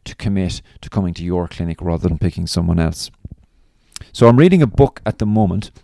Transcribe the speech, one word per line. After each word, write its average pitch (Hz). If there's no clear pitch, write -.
to -
commit 95
to -
coming 92
to 85
your 87
clinic 82
rather 85
than 82
picking 85
someone 85
else. 82
So 120
I'm 120
reading 180
a 135
book -
at 107
the 110
moment 104